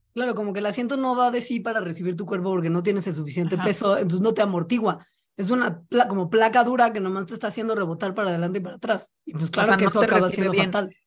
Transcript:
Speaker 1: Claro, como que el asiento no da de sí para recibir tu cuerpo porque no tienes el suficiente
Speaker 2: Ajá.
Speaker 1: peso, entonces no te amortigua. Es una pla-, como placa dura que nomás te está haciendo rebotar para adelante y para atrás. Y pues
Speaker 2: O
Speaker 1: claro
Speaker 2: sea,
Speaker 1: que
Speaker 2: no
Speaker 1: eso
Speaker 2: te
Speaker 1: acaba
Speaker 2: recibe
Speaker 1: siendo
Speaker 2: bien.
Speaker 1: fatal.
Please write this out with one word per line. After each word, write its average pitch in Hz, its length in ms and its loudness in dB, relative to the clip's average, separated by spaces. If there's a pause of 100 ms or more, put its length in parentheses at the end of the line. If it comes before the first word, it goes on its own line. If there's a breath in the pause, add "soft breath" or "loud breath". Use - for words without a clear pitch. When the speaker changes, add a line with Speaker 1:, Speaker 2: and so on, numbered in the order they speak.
(140)
Speaker 1:
Claro, 240 220 -2
como 208 180 -4
que 202 60 -4
el 208 60 -4
asiento 240 320 -2
no 254 180 0
da 247 140 4
de 240 120 -2
sí 233 180 -4
para 220 220 -4
recibir 175 340 -4
tu 185 100 -6
cuerpo 185 260 -4
porque 170 180 0
no 175 140 2
tienes 202 240 0
el 175 60 -4
suficiente 156 420 -4
Speaker 2:
Ajá. 175 100 -2
Speaker 1:
peso, 202 320 2
entonces 185 240 0
no 220 120 2
te 220 80 0
amortigua. 185 640 0 (320 loud breath)
Es 196 140 -4
una 233 320 0
pla-, 240 240 2
como 190 220 -2
placa 226 340 4
dura 240 300 4
que 214 60 -4
nomás 190 280 -2
te 214 60 -12
está 214 140 -8
haciendo 220 260 -4
rebotar 190 400 -4
para 208 160 -2
adelante 175 300 -2
y - 20 -4
para 180 140 -10
atrás. 220 360 -4 (140)
Y - 80 -12
pues 160 160 -2
Speaker 2:
O - 20 -6
Speaker 1:
claro 208 180 2
Speaker 2:
sea, 196 80 6
Speaker 1:
que 202 80 4
Speaker 2:
no 196 40 4
Speaker 1:
eso 214 100 2
Speaker 2:
te 214 60 6
Speaker 1:
acaba 190 160 4
Speaker 2:
recibe 185 140 2
Speaker 1:
siendo 190 160 0
Speaker 2:
bien. 190 140 2
Speaker 1:
fatal. 185 300 -4 (120)